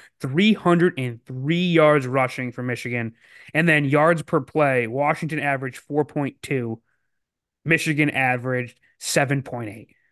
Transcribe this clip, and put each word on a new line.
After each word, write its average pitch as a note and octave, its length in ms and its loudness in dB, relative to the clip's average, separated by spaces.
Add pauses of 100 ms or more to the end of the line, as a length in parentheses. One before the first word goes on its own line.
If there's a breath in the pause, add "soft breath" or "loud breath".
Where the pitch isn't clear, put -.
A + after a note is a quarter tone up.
(200 loud breath)
three F3 340 2
hundred F3 440 2
and A#2+ 260 -8
three D3+ 440 -2
yards D3+ 400 4
rushing B2+ 440 -2
for B2 120 -10
Michigan. A#2+ 500 -6 (400 loud breath)
And E3 160 2
then D3+ 160 4
yards D3+ 380 2
per D#3 180 0
play, C3 460 0
Washington C#3+ 520 -2
averaged C3+ 380 -4
four D3 260 -2
point C#3+ 380 -6
two, A#2+ 400 -4 (840)
Michigan D3+ 480 0
averaged B2+ 680 -4 (200)
seven C#3 420 0
point A#2+ 280 -12
eight. G#2+ 260 -20 (160)